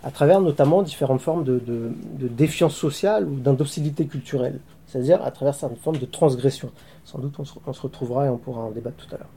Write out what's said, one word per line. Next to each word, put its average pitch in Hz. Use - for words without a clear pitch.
à 131
travers 170
notamment 156
différentes 135
formes 160
de, 127
de, 117
de 127
défiance 147
sociale 190
ou 143
d'indocilité 143
culturelle, 131
c'est-à-dire 135
à 135
travers 143
certaines -
formes 160
de 127
transgression. 135
Sans -
doute 139
on 143
se, -
on 135
se -
retrouvera 131
et -
on 123
pourra 120
en 113
débattre 113
tout -
à -
l'heure. -